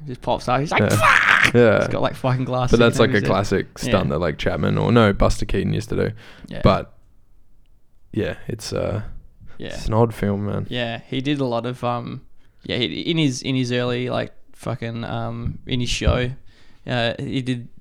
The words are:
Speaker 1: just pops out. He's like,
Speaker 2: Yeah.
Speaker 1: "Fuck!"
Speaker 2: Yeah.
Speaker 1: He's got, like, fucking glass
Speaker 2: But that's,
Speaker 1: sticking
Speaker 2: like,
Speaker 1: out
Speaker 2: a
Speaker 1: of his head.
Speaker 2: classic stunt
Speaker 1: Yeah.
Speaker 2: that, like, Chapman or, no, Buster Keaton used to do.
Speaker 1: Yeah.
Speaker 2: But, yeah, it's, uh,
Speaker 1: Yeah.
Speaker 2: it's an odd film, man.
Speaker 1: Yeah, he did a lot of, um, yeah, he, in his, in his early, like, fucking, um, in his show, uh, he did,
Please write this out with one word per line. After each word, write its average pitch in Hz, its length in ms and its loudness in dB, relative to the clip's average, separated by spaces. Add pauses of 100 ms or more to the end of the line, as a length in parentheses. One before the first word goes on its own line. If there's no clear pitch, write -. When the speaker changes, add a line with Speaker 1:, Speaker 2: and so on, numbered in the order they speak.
Speaker 1:
just 123 160 -10
pops - 260 -4
out. 123 120 2
He's 147 120 -2
like, - 120 2
Speaker 2:
Yeah. 101 60 4
Speaker 1:
"Fuck!" - 640 4
Speaker 2:
Yeah. 110 240 8
Speaker 1:
He's - 80 2
got, 104 160 -2
like, 127 120 -2
fucking 127 300 0
glass 127 240 -2
Speaker 2:
But 120 100 8
that's, 117 180 6
Speaker 1:
sticking 113 180 4
Speaker 2:
like, - 0 -
Speaker 1:
out - 0 -
Speaker 2:
a - 20 4
Speaker 1:
of 98 60 2
his - 0 -
head. 92 40 -2 (400)
Speaker 2:
classic - 120 -18
stunt 95 260 2
Speaker 1:
Yeah. 65 60 -2
Speaker 2:
that, 76 80 0
like, 80 180 -2
Chapman 98 400 0
or, 101 140 2
no, 113 220 6
Buster 101 340 2
Keaton 98 260 0
used 104 160 -4
to 95 60 -4
do. 95 160 0 (360)
Speaker 1:
Yeah. - 160 -10
Speaker 2:
But, 95 300 2 (1160)
yeah, 87 240 -2 (120)
it's, - 260 -8
uh, 92 280 -2 (560)
Speaker 1:
Yeah. - 120 -10
Speaker 2:
it's - 180 -8
an 110 60 0
odd 113 200 4
film, 101 320 -2
man. 101 240 -4
Speaker 1:
Yeah, 117 380 -4
he 131 140 -4
did 143 180 -2
a 135 60 0
lot 117 200 -2
of, 123 180 -6
um, 120 380 -4 (420)
yeah, - 140 -4
he, 123 80 2 (160)
in 165 160 -2
his, 135 240 2
in 135 140 -2
his 127 160 0
early, 123 380 -2
like, 113 220 -4 (220)
fucking, 117 520 -6
um, 117 600 -6
in 127 140 -2
his 120 100 -2
show, 123 400 0 (580)
uh, 117 320 0
he 135 220 -4
did, 123 260 -4 (140)